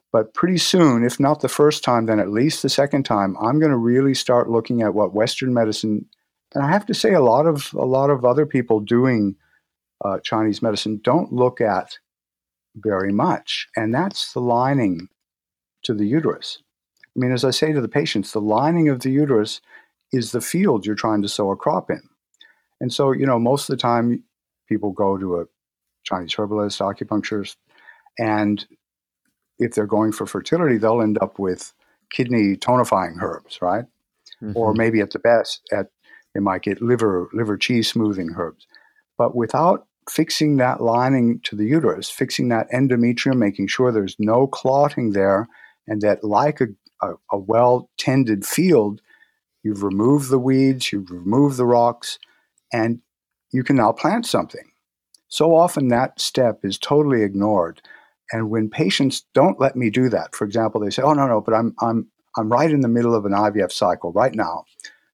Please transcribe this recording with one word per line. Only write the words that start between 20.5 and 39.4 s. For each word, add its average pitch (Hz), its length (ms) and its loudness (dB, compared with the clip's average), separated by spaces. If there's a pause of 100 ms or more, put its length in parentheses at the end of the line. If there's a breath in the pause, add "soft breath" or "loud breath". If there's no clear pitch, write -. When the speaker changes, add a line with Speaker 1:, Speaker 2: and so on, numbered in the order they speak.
Speaker 1:
you're 104 120 -4
trying 107 260 0
to 98 60 -4
sow 98 240 -2
a 98 40 -4
crop 165 320 -2
in. - 140 -6 (800 soft breath)
And 127 120 -4
so, 139 200 2
you 139 120 0
know, 131 140 2
most 123 300 0
of 139 80 -4
the 117 40 -10
time 120 440 0 (440)
people 104 220 -2
go 98 260 -2
to 92 200 -4
a 85 80 -6 (580)
Chinese 90 320 -6
herbalist, 104 460 -4
acupuncturist, 101 760 -6 (640 soft breath)
and 107 480 -2 (920)
if 117 140 -2
they're 107 120 -2
going 107 240 0
for 107 160 -6
fertility, 143 500 -2
they'll 110 240 2
end 107 220 0
up - 160 -6
with 92 340 -4 (380)
kidney 117 460 0
tonifying 95 640 0
herbs, 85 400 -8
right? 95 220 -2 (580 loud breath)
Speaker 2:
Mm-hmm. 107 160 -6
Speaker 1:
Or 110 160 2
maybe 113 260 2
at 101 120 -4
the - 80 -8
best, 117 500 2
at, 101 200 -4 (440 soft breath)
they 101 60 -2
might 95 220 0
get 101 200 -4
liver, 113 500 0
liver 110 240 -2
cheese 117 320 0
smoothing 98 480 -2
herbs. 82 300 -8 (500 soft breath)
But 120 200 0
without 143 500 0 (240)